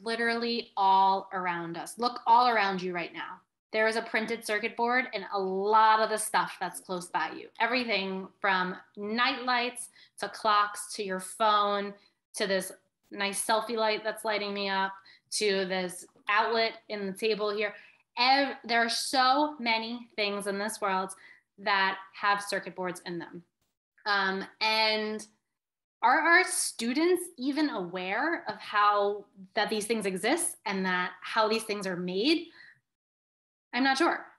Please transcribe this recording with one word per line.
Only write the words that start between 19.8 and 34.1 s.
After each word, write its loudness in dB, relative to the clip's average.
things -2
in -2
this -4
world 0
that 0
have 0
circuit -6
boards -6
in -8
them. -12
Um, 0
and 0
are 4
our 6
students 0
even 0
aware -2
of -4
how, 2
that 2
these 0
things -2
exist 0
and -2
that 0
how 2
these 0
things -6
are -4
made? 0
I'm 0
not 4
sure 2